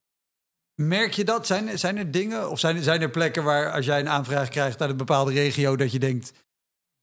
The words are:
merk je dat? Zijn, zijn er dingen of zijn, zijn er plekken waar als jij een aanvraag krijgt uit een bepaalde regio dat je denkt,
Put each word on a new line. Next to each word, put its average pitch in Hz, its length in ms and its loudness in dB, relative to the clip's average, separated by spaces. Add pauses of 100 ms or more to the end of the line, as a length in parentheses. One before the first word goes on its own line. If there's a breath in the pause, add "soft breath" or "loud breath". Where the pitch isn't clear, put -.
(800)
merk 185 320 2
je 202 100 0
dat? 226 240 0
Zijn, 208 320 -2
zijn 190 180 0
er 185 140 -4
dingen 208 380 -2
of - 100 -6
zijn, 165 240 0
zijn 160 180 4
er 160 80 0
plekken 165 340 0
waar 147 280 2
als 147 140 -2
jij 143 140 2
een 139 100 -2
aanvraag 139 400 0
krijgt 139 320 -2
uit 147 80 0
een 135 80 -4
bepaalde 139 340 2
regio 139 440 2
dat 127 160 0
je 131 80 -2
denkt, 127 340 -2 (680 soft breath)